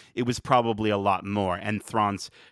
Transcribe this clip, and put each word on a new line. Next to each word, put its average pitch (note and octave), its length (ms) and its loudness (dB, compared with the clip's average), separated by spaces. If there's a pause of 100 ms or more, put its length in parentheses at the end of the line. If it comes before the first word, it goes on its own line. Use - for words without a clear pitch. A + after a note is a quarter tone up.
(140)
it B2 100 -2
was A#2+ 180 -2
probably A#2 480 2
a G2+ 80 2
lot G2 280 0
more, G2+ 300 0
and G#2 260 -4
Thrawn's G#2 480 -2 (220)